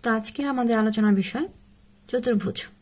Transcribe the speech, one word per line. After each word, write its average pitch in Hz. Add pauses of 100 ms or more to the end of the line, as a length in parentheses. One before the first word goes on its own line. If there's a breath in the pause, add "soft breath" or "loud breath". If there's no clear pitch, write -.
তো - (100)
আজকের 220
আমাদের 233
আলোচনার 214
বিষয় 262 (640)
চতুর্ভুজ। 240 (240)